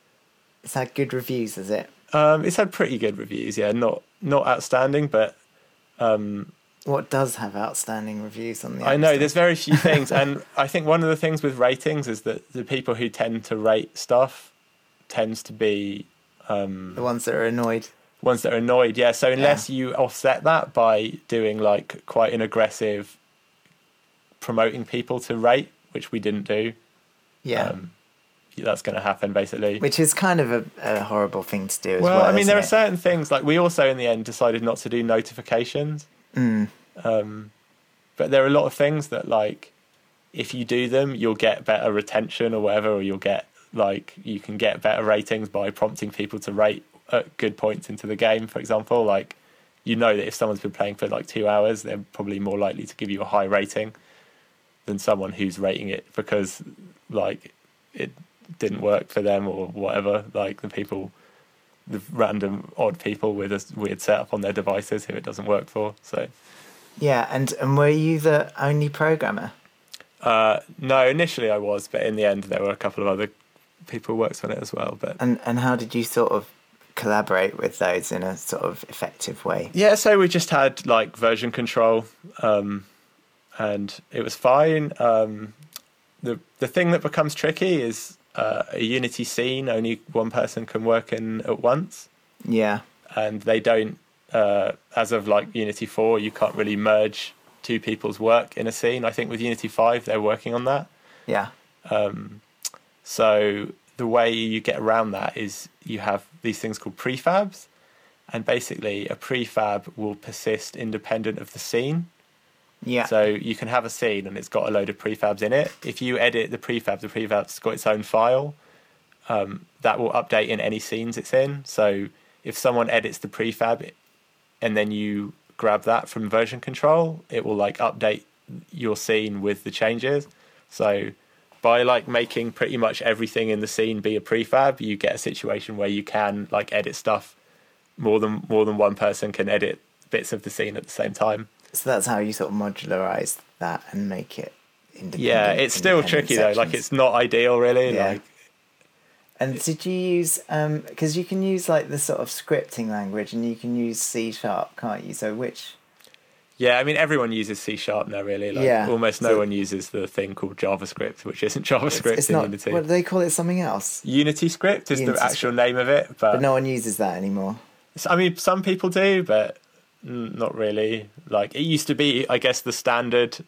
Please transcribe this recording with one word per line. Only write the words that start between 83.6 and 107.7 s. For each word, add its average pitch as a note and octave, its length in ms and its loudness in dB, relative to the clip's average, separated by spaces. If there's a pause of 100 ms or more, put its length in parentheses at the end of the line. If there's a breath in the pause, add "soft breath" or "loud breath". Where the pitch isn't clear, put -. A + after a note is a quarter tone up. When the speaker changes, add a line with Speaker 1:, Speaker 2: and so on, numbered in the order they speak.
Speaker 2:
it A#2 100 -4
was A2+ 120 -6
fine. D3+ 640 4
Um, A2 560 0 (680)
the, A#2+ 160 -4 (200)
the C3 100 -2
thing F3 240 2
that E3 100 2
becomes D3+ 320 0
tricky D#3+ 480 0
is, - 340 -6 (200)
uh, A2+ 260 -2 (100)
a - 100 -4
Unity B2 420 -2
scene, C3 440 -4
only A2+ 320 -2 (120)
one A2+ 180 0
person A2+ 360 -2
can A2 180 -4
work A2+ 280 2
in A2 300 -4
at A2 180 -4
once. C#3 480 0 (360)
Speaker 1:
Yeah. A2 360 2 (340)
Speaker 2:
And G#2+ 280 -4
they A2+ 180 2
don't, A2 380 2 (340)
uh, G2+ 400 2 (240)
as A2+ 160 2
of, G#2+ 160 -2
like, G#2 260 2
Unity G#2+ 320 -4
four, A2+ 320 2
you G#2+ 120 -2
can't - 240 -2
really G#2 220 -2
merge G#2+ 560 2 (300)
two A#2 160 -2
people's G#2+ 420 -6
work A2+ 360 4
in A2+ 100 -4
a A2 60 -4
scene. A#2+ 320 0
I A2+ 60 0
think A#2 200 -6
with A2+ 100 -6
Unity A#2 280 -4
five, A2+ 360 2
they're G#2+ 160 -2
working G#2+ 340 -2
on A#2+ 100 -2
that. C#3+ 220 0 (400 soft breath)
Speaker 1:
Yeah. G#2+ 220 -2 (420)
Speaker 2:
Um, G#2 500 -2 (640)
so G#2 640 2 (280)
the B2 100 -4
way A#2 260 4
you A2+ 280 -2
get - 200 -2
around A2 320 2
that - 240 -6
is G#2 320 -10 (160)
you G#2+ 160 -8
have G2+ 260 -2 (160)
these A2+ 160 -4
things A2 200 -8
called - 180 -12
prefabs, F3+ 720 -2 (640 soft breath)